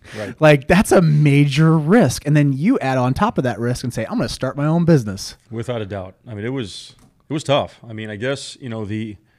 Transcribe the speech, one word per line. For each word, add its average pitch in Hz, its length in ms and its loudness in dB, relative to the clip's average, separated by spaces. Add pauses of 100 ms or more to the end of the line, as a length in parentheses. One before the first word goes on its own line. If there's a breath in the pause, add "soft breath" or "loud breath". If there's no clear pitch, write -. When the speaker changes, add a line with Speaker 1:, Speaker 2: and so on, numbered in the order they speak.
(160)
Speaker 1:
Right. 104 240 -8
Speaker 2:
Like, 151 280 6
that's 196 240 4
a 220 100 6
major 147 720 4
risk. 156 500 2
And 147 100 2
then 143 180 4
you 196 240 0
add 131 200 -2
on 123 160 0
top 226 220 -2
of 143 80 0
that 120 160 -4
risk 120 240 -4
and 123 80 -4
say, 113 140 -6
"I'm 127 100 -6
gonna 123 140 -2
start 131 260 -8
my 143 100 -4
own 170 180 2
business." 113 520 0 (140)
Speaker 1:
Without 113 320 -6
a 104 40 -8
doubt. 95 280 -10 (120)
I 117 80 -14
mean, 104 100 -10
it 120 60 -6
was, 127 440 -10 (340)
it - 40 -8
was 156 120 -6
tough. 117 420 -4
I 120 60 -16
mean, 110 180 -10
I 104 60 -10
guess, 131 440 -8
you 135 100 -14
know, 113 160 -8
the, 107 300 -8 (220)